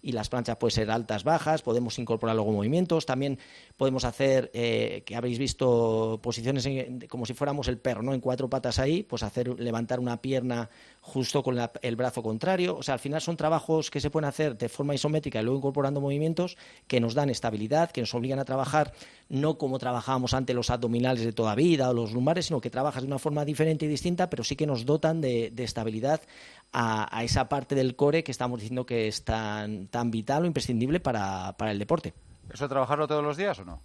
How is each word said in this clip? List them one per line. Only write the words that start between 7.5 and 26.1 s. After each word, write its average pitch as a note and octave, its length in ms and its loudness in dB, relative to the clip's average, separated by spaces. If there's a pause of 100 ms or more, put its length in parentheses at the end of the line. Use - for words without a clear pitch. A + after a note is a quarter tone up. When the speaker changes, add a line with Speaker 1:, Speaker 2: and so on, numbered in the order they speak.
Speaker 1:
el B2 120 -2
perro, A2+ 240 -2
¿no? C3+ 120 0
En B2+ 60 0
cuatro B2+ 280 0
patas B2 300 0
ahí, D3+ 240 2
pues A#2 220 -4
hacer, B2 340 -2
levantar A#2 400 -2
una A#2+ 240 -2
pierna B2 480 -2 (300)
justo C3 420 -2
con B2+ 140 0
la, A#2+ 160 -2 (100)
el A#2 140 -2
brazo B2 260 -2
contrario. F3 540 0
O C3 80 -10
sea, C#3 100 0
al A#2+ 60 -4
final D3 200 -4
son E3+ 160 -4
trabajos D#3 540 2
que C#3+ 100 -4
se C#3+ 100 -2
pueden D#3+ 180 0
hacer C#3 300 -2
de A#2+ 100 -2
forma C#3+ 260 -2
isométrica D3+ 460 0
y - 20 0
luego B2 160 2
incorporando C#3 420 0
movimientos D#3 580 0 (280)
que B2 140 2
nos A#2 140 0
dan C#3+ 160 2
estabilidad, A#2 600 0
que B2 120 -4
nos A2 120 -4
obligan C3 240 0
a C3+ 60 0
trabajar C3+ 480 0 (380)
no D3 260 2
como C3+ 220 -2
trabajábamos B2 560 0
antes C3 200 0
los A#2+ 140 0
abdominales A#2+ 560 2
de A#2 80 0
toda G#2+ 220 2
vida C#3 340 4
o B2 60 4
los A2+ 180 0
lumbares, D3+ 340 2
sino D3 140 0
que - 80 -6
trabajas C3 340 -2
de C3 40 -4
una C#3 120 -2
forma D3 280 -2
diferente D#3 400 2
y - 20 0
distinta, F3 400 0
pero - 160 -4
sí C3+ 120 -2
que - 100 0
nos B2 180 -2
dotan D#3+ 380 2
de, A#2+ 280 0
de A#2+ 140 -6
estabilidad A2+ 560 0 (520)